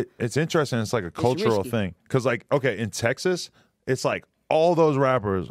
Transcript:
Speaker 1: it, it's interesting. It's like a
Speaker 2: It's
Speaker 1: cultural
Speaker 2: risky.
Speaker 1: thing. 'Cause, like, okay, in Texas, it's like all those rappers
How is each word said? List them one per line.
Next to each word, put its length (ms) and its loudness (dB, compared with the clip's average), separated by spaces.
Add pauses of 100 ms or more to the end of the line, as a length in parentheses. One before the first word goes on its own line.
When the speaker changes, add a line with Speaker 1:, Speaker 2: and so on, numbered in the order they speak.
Speaker 1:
it, 100 -20
it's 200 -4
interesting. 420 0
It's 140 -4
like 100 0
a 40 -6
Speaker 2:
It's 120 -12
Speaker 1:
cultural 380 2
Speaker 2:
risky. 120 -4
Speaker 1:
thing. 260 -4 (140)
'Cause, 160 0
like, 260 -2
okay, 280 0
in 100 -4
Texas, 640 -2 (340)
it's 200 -2
like 200 -2 (240)
all 260 4
those 220 4
rappers 520 0